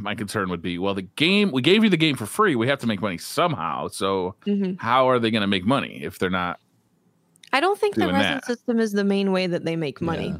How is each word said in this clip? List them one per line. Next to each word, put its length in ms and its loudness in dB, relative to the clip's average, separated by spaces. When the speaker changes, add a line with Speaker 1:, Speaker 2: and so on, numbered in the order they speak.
Speaker 1:
my 100 -4
concern 380 -4
would 100 -6
be, 160 -4
"Well, 160 0
the 80 -4
game, 500 2
we 120 0
gave 200 6
you 60 6
the 80 4
game 180 2
for 120 -6
free. 280 2
We 120 2
have 140 0
to 60 -4
make 140 -2
money 160 -2
somehow. 720 -2
So 480 -2
Speaker 2:
Mm-hmm. 320 0
Speaker 1:
how 320 2
are 80 4
they 140 2
gonna 160 0
make 180 0
money 380 -2
if 160 -8
they're 100 0
not 300 -2
Speaker 2:
I 60 4
don't 200 2
think 160 0
the 60 2
Speaker 1:
doing 120 2
Speaker 2:
resin 220 2
Speaker 1:
that?" 100 -8
Speaker 2:
system 340 -2
is 120 0
the 120 0
main 280 2
way 160 0
that 180 -2
they 100 -2
make 240 -4
money, 280 -4
Speaker 3:
Yeah. 120 -6